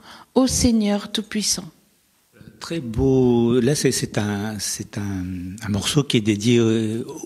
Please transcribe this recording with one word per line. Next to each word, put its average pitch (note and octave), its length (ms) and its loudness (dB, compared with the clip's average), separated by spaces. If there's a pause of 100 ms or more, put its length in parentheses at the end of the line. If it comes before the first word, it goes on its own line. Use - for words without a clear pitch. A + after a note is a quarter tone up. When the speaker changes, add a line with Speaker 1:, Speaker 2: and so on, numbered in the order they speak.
(340)
Speaker 1:
ô C4 120 4
Seigneur G#3 680 2
Tout-Puissant. G3 560 -4 (920)
Speaker 2:
Très E3 200 -8
beau. B2 800 2
Là, A2+ 160 4
c'est, C3 160 0
c'est - 260 -4
un, G#2 400 -4
c'est - 400 -8
un, G2 260 -6 (400)
un G#2 40 -8
morceau G#2 340 0
qui - 140 0
est A#2 40 4
dédié, G#2+ 380 2
euh, A2+ 460 0 (220)